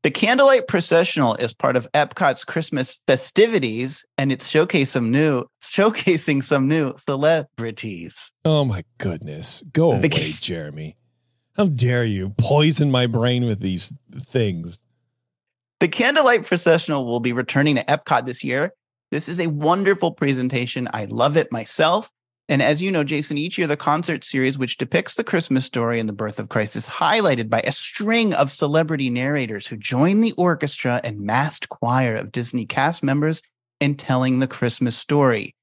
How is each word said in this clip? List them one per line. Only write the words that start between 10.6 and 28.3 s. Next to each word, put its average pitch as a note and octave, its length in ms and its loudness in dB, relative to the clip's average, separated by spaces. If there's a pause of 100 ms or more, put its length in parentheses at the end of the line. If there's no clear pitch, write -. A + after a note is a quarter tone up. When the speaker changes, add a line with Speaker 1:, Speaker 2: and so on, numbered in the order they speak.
Speaker 2:
How G#3 100 2
dare B2 380 2
you G2 340 -2
poison D3 520 2
my B2 160 2
brain B2 380 0
with A2 160 -2
these F#2 320 -4 (200)
things? F#2+ 720 -4 (960)
Speaker 1:
The F3 100 2
Candlelight B3+ 580 4
Processional E3 580 2
will A#2+ 160 0
be A#2+ 120 -2
returning C3+ 440 2
to A#2 80 0
Epcot C3+ 420 0
this C3 160 -8
year. C#3 300 -2 (400)
This D#3 160 -4
is E3+ 100 -6
a E3+ 100 0
wonderful F3 640 2
presentation. B2+ 800 -2
I A2 120 -6
love A#2+ 320 0
it D#3 160 0
myself. D#3 580 0 (380)
And C#3+ 140 2
as D3+ 200 2
you F#3+ 80 -2
know, D#3+ 140 0
Jason, D3 340 -4
each E3 180 -4
year F3 100 -2
the D3 100 0
concert D3+ 480 -2
series, C3+ 340 -2
which B2+ 180 -4
depicts - 380 -2
the A#3 100 -4
Christmas C3+ 400 0
story A#2 360 -2
and A2 80 -4
the G#2+ 60 -6
birth G#2 240 -8
of G#2+ 100 -10
Christ, G#2+ 280 -2
is G#2 120 -6
highlighted C#3+ 600 0
by A2 120 2
a - 120 -4
string A3 640 0